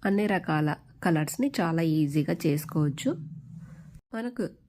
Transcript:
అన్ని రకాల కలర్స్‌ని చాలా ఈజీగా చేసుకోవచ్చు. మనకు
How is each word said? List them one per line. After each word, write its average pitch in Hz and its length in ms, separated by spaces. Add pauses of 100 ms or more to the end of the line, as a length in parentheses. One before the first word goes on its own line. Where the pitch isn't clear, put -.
అన్ని 202 220
రకాల 160 420 (320)
కలర్స్‌ని 165 500
చాలా 165 400
ఈజీగా 151 460
చేసుకోవచ్చు. 151 760 (1000)
మనకు 233 320 (240)